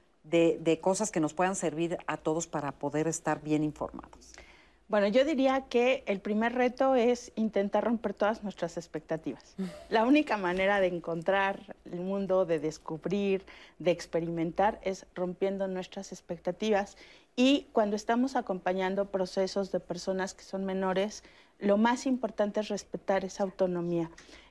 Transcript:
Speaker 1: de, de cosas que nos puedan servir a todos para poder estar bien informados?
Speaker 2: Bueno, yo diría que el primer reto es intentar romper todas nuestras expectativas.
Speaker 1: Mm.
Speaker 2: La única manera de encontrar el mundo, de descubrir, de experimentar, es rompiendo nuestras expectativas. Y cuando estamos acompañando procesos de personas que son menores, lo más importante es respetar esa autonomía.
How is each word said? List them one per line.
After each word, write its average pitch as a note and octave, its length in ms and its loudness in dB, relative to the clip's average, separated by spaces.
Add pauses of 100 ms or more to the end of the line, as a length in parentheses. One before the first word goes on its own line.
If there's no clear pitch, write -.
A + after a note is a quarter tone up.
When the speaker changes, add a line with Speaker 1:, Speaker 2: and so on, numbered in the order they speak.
(220)
Speaker 1:
de, E3 380 4
de D#3+ 200 2
cosas F#3+ 300 0
que - 80 -2
nos D3+ 160 0
puedan F#3+ 220 0
servir E3 500 -2
a D3+ 100 -4
todos D#3+ 300 -2
para C#3+ 260 -4
poder D3+ 360 -2
estar D3+ 340 -2
bien D3+ 220 0
informados? - 680 -8 (560)
Speaker 2:
Bueno, G3+ 180 2
yo A#3 180 4
diría C4+ 440 2
que B3 380 2
el G3 140 -2
primer G#3+ 340 0
reto B3+ 420 2
es A#3+ 400 2
intentar G#3 480 0
romper A3 280 -2
todas G#3+ 300 0
nuestras F3+ 340 -6
expectativas. D#3+ 800 -8
Speaker 1:
Mm. F#3+ 80 -6 (240)
Speaker 2:
La A3 160 2
única C#4+ 320 4
manera F#3+ 440 2
de F#3 80 4
encontrar F3+ 960 -2
el F3 160 -8
mundo, F#3+ 440 0
de E3 140 0
descubrir, F#3 880 -2 (340)
de E3 140 2
experimentar, E3+ 880 -2
es F#3+ 320 -6
rompiendo F#3+ 540 -4
nuestras F#3 420 -8
expectativas. G3 840 -2 (400)
Y C4+ 360 4
cuando G#3 220 2
estamos A#3+ 400 0
acompañando F#3+ 800 -2
procesos F#3+ 580 -2
de F#3 80 0
personas F#3 560 -4
que - 80 -20
son G3 220 -6
menores, F#3+ 580 -2 (380)
lo G3+ 160 4
más A#3 300 4
importante G#3+ 520 -2
es G#3+ 100 0
respetar G3 560 -2
esa F#3+ 200 -4
autonomía. F3 680 0 (400)